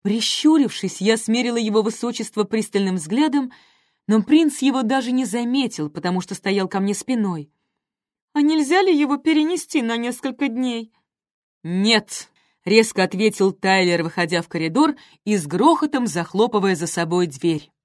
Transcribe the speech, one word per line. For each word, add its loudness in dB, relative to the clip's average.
Прищурившись, 0
я 2
смерила -2
его 0
высочество -4
пристальным -2
взглядом, 0
но 2
принц 2
его 2
даже 0
не 0
заметил, -2
потому -2
что -10
стоял -2
ко -4
мне 0
спиной. -4
«А 0
нельзя 2
ли 4
его 0
перенести 0
на -2
несколько -4
дней?» -4
«Нет», — 0
резко 4
ответил 0
Тайлер, 2
выходя -2
в -10
коридор 0
и 0
с -2
грохотом 2
захлопывая 0
за -4
собой -2
дверь. -4